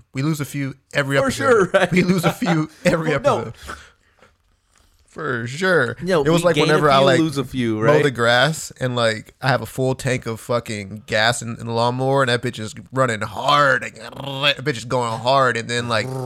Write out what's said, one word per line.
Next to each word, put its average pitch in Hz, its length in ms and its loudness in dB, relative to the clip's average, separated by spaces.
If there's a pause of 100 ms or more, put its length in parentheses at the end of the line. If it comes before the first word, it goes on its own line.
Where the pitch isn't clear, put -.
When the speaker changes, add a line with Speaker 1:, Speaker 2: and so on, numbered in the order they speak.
(140)
Speaker 1:
we 131 80 -4
lose 151 200 -2
a - 40 -4
few 143 300 -8 (180)
every 139 240 0
Speaker 2:
For 139 100 4
Speaker 1:
episode. - 220 -2
Speaker 2:
sure, 220 240 6
right? 185 180 2
Speaker 1:
We 180 120 4
lose 180 220 0
a 175 80 2
few 170 440 -2
Speaker 2:
<laughs> - 80 -12
Speaker 1:
every 160 260 0
Speaker 2:
Well, 139 100 -2
no. 254 160 2 (100)
Speaker 1:
episode. - 280 -16 (1300)
For 127 400 -6
sure. 143 560 0
Speaker 2:
No, 175 200 2
Speaker 1:
It 147 60 2
was 165 140 4
Speaker 2:
we 175 40 2
Speaker 1:
like 170 80 4
Speaker 2:
gain 147 100 4
a - 20 2
Speaker 1:
whenever 147 240 4
I, 135 60 6
Speaker 2:
few, 135 80 6
Speaker 1:
like, 135 140 6
Speaker 2:
lose 160 200 0
a 131 40 -2
few, 123 340 -2
Speaker 1:
mow 107 40 -4
Speaker 2:
right? 147 220 4
Speaker 1:
the 143 80 2
grass 120 680 2
and, 127 160 -2
like, 113 460 -2
I 131 60 -2
have 127 160 2
a - 20 -8
full 131 300 -2
tank 123 320 -4
of 113 120 -8
fucking 107 680 -6
gas 113 340 2
in, 117 180 -10
in 120 60 -12
the 117 80 -8
lawnmower 127 480 0
and 127 80 2
that 120 140 0
bitch 120 160 -6
is 107 160 -10 (160)
running 120 300 -2
hard. 131 600 0
And 110 120 -10
that 135 640 -6
bitch 127 200 -4
is 113 80 -12
going 120 340 -2
hard. 127 380 2
And 113 100 -6
then, 120 220 -4
like, 110 160 0 (200)